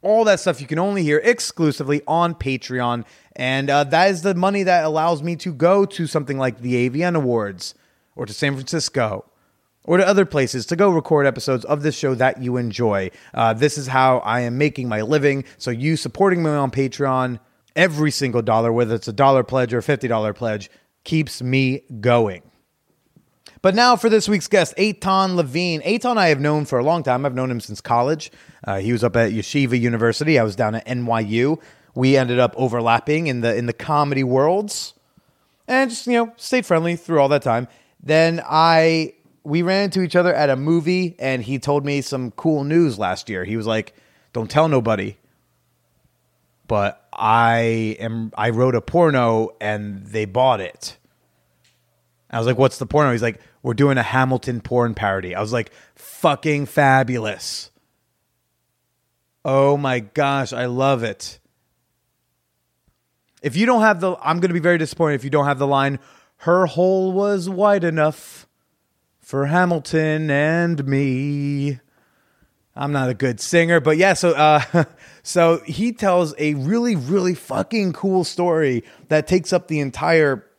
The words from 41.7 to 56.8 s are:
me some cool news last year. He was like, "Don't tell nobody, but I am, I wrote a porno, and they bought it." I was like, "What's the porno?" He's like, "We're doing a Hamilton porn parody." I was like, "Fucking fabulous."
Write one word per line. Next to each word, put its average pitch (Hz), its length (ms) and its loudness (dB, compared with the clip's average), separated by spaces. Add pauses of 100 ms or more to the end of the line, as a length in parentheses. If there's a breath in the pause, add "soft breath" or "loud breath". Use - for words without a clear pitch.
me 143 160 -2
some 127 300 -6
cool 151 340 -2
news 151 340 2
last 95 300 -4
year. 92 160 -6
He 107 100 -6
was 110 100 -4
like, 110 280 -2 (400 soft breath)
"Don't 113 180 -6
tell 160 160 4
nobody, 110 480 0 (1500)
but 101 460 -4
I 113 840 2
am, 113 380 -8
I 110 120 0
wrote 120 260 2
a 110 60 0
porno, 123 800 0
and 104 440 -6
they 107 200 -4
bought 120 340 0
it." - 380 -12 (1300)
I 120 100 -6
was 113 80 -2
like, 123 100 0
"What's 131 200 2
the 131 80 -6
porno?" 143 280 2
He's 113 80 -2
like, 113 180 -4 (220 soft breath)
"We're 123 120 -4
doing 139 240 2
a 117 60 0
Hamilton 131 560 0
porn 120 360 -2
parody." 98 380 -4
I 90 60 -6
was 107 140 -6
like, 113 180 -4 (240 soft breath)
"Fucking 147 720 -2
fabulous." 127 1040 0 (1800)